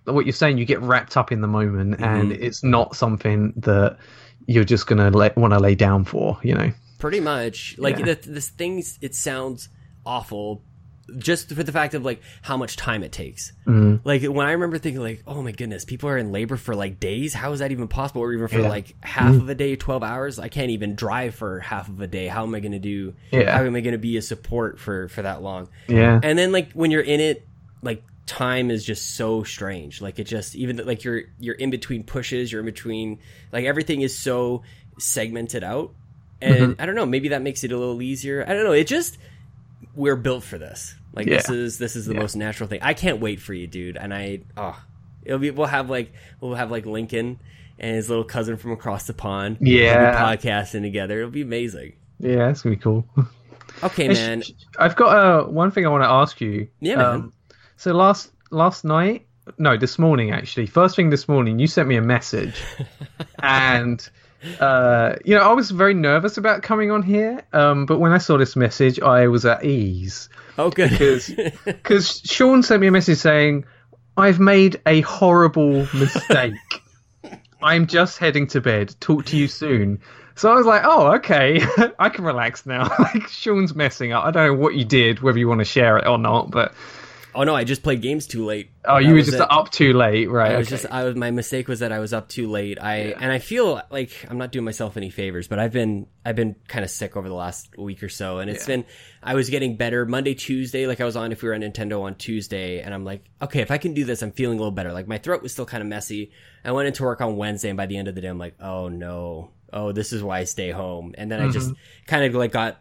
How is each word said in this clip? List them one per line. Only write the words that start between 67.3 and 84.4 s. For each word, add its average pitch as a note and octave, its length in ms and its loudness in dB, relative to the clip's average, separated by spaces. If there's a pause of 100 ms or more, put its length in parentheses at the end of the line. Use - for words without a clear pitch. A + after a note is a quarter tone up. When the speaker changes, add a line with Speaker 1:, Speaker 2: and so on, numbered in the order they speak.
Speaker 1:
um, D3 340 4
but D#3 120 2
when E3+ 140 6
I F3+ 60 6
saw D#3+ 180 2
this C3+ 200 2
message, B2+ 440 2
I B2 280 6
was A#2+ 180 2
at A#2 180 2
ease. G2 640 -2 (300)
Speaker 2:
Oh, E3 120 2
good. E3 200 2
Speaker 1:
Because, C3+ 420 4 (240)
Speaker 2:
<laughs> - 260 -8
Speaker 1:
'cause - 420 2
Sean B3+ 380 6
sent G#3+ 180 4
me G3 60 6
a F#3 60 8
message F3 260 4
saying, D3 460 4 (520)
"I've F#3+ 220 6
made F#3+ 480 8
a D#3+ 140 6
horrible D#3 920 4
mistake. C3+ 600 2 (680)
Speaker 2:
<laughs> - 400 -16
Speaker 1:
I'm E3 240 6
just F3 320 2
heading C#3+ 300 2
to C3+ 120 0
bed. G#2+ 400 0
Talk D3+ 260 2
to D#3 100 -2
you C#3+ 120 2
soon." G#2 520 0 (360)
So A3 160 4
I - 20 8
was B3+ 120 6
like, G#3 180 6
"Oh, A3 320 6
okay. D3+ 440 4 (200)
<laughs> A#3 180 2
I G3 100 4
can G3 160 -4
relax A#2+ 420 -2
now." B2+ 280 -2
<laughs> - 40 0
Like, - 300 2
Sean's F#3+ 460 0
messing B2+ 380 -2
up. A2+ 120 0
I D#3+ 60 2
don't D#3+ 160 4